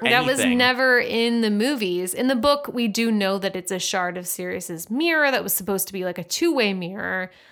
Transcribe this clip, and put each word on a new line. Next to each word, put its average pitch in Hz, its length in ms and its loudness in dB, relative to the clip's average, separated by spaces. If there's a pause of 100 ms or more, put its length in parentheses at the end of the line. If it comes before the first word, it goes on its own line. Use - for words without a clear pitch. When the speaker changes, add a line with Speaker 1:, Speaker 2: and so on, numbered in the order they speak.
Speaker 1:
That 240 200 4
was 262 140 0
Speaker 2:
anything." 247 200 2
Speaker 1:
never 247 420 4
in 233 400 0
the 214 100 2
movies. 202 640 0
In 247 140 0
the 269 80 2
book, 285 360 0
we 240 140 0
do 226 240 0
know 196 280 2
that 190 180 -4
it's 185 160 -6
a 185 80 -2
shard 180 360 -2
of 175 120 -10
Sirius's 180 640 -8
mirror 302 420 2
that 240 100 0
was 185 100 -4
supposed 190 360 -2
to - 40 -16
be, 185 120 -4
like, 180 140 -4
a 170 60 -6
two-way 262 480 2
mirror, 185 580 -6 (220)